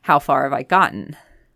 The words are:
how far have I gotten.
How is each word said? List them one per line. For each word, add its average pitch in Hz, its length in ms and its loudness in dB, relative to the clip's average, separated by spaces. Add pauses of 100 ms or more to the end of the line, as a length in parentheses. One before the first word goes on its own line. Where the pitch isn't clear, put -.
how 147 180 2
far 139 260 0
have 139 100 -4
I 123 80 -4
gotten. - 540 -2 (400)